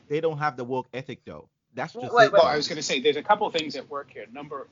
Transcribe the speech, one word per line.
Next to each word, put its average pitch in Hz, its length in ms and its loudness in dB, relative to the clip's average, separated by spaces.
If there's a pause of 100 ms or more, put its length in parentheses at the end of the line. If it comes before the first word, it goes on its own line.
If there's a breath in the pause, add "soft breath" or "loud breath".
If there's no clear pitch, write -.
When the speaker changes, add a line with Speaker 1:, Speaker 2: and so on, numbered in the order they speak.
Speaker 1:
not, - 80 -16
they 151 120 -4
don't 156 160 -2
have 147 180 -2
the 127 100 -8
work 127 280 -6
ethic, 123 320 -12
though. 78 240 -16 (240)
That's 123 200 -8
just 240 200 -10
Speaker 2:
Wait, 233 120 8
Speaker 1:
it, 202 60 4
Speaker 2:
wait. - 0 -
Speaker 3:
Well, 170 140 8
I 165 60 4
Speaker 1:
though. 151 60 0
Speaker 3:
was 147 100 -2
gonna 156 160 -8
say, 143 160 -2
there's 147 180 2
a 143 60 -6
couple 208 280 2
things 156 240 -4
at - 140 -12
work 139 220 -12
here. 113 200 -16
Number, 143 400 -14